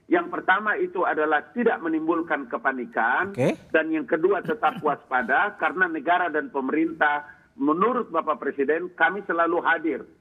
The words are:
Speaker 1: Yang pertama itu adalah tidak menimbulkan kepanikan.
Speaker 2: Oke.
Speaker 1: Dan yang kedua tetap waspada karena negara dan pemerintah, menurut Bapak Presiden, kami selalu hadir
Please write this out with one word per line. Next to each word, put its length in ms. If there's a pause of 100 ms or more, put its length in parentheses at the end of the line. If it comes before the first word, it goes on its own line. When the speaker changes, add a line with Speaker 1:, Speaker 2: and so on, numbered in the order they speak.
Speaker 1:
Yang 240
pertama 480
itu 240
adalah 380 (160)
tidak 260
menimbulkan 640
kepanikan. 880
Speaker 2:
Oke. 240 (160)
Speaker 1:
Dan 160
yang 160
kedua 400
tetap 400
waspada 720
karena 320
negara 400
dan 240
pemerintah, 720 (320)
menurut 560
Bapak 240
Presiden, 560
kami 320
selalu 380
hadir 400 (180)